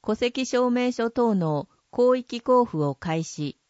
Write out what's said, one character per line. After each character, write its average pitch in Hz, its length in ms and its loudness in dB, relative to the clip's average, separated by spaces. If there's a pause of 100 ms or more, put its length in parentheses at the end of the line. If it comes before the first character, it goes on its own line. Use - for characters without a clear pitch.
戸 214 140 -2
籍 247 280 -2
証 247 280 0
明 247 180 0
書 233 200 -2
等 233 260 2
の 156 320 -2 (260)
広 247 260 4
域 240 240 -10
交 247 220 4
付 170 120 -6
を 143 180 0
開 165 260 -4
始。 - 480 -8